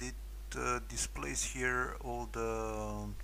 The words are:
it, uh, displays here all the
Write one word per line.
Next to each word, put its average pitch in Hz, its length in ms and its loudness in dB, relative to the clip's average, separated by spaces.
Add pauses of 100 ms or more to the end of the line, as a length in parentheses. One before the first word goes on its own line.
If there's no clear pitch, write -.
it, 123 120 -4 (440)
uh, 123 300 4
displays 139 560 0
here 127 580 2
all 120 300 -2
the 110 760 0 (140)